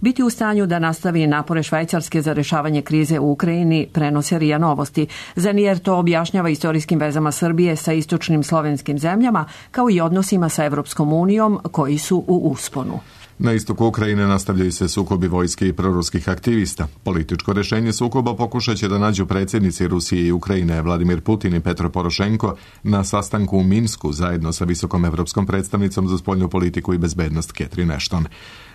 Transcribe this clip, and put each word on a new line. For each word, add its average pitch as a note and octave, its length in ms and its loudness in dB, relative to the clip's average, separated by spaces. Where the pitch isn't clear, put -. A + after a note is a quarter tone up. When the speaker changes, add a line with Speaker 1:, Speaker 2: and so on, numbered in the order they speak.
Speaker 1:
biti B3+ 220 2
u A#3+ 60 2
stanju G#3+ 360 0
da E3+ 140 0
nastavi E3 480 0
napore D3+ 360 0
Švajcarske D#3+ 580 -2
za D3+ 120 0
rešavanje D3 480 0
krize D#3 380 2
u C#3+ 120 2
Ukrajini, E3 600 2
prenose D3 460 0
ria D3+ 180 2
Novosti. D3 500 0
Zanier G3+ 440 2
to F#3 180 0
objašnjava E3+ 520 2
istorijskim D#3 500 0
vezama D3+ 320 0
Srbije E3+ 440 2
sa D#3+ 180 -2
istočnim D#3+ 500 0
slovenskim D3 560 -2
zemljama, F#3+ 460 2
kao B3 180 2
i F3 120 4
odnosima F3+ 480 2
sa D#3 160 0
Evropskom D3 480 0
unijom G3+ 460 4
koji D3 260 0
su F3 300 0
u F3+ 240 2
usponu. - 480 -8
Speaker 2:
Na A#2 140 2
istoku A2+ 320 0
Ukrajine G#2 420 2
nastavljaju F#2+ 440 2
se F2+ 160 -2
sukobi F#2 400 0
vojske F2+ 400 0
i F2+ 60 0
proruskih F2 560 -2
aktivista. G2 580 0
Političko F2+ 480 -2
rešenje A2 400 0
sukoba A#2+ 420 -2
pokušat A#2 420 -2
će G#2 100 -2
da G2 100 0
nađu G2+ 280 0
predsjednici F#2+ 640 0
Rusije F2 400 0
i E2+ 40 4
Ukrajine, E2+ 500 0
Vladimir F2 400 0
Putin G#2 340 0
i E2+ 40 0
Petro E2 300 -2
Porošenko, G2 640 -2
na G2+ 200 2
sastanku G2+ 540 -2
u F#2 60 4
Minsku G#2 480 0
zajedno E2 400 -2
sa F2 140 -4
visokom F2 400 0
evropskom E2+ 400 0
predstavnicom F#2+ 600 0
za F2+ 100 0
spoljnu F#2 320 0
politiku F2+ 440 -2
i F2 40 2
bezbednost D#2+ 600 -2
Catherine D#2+ 380 -2
Ashton. - 280 -2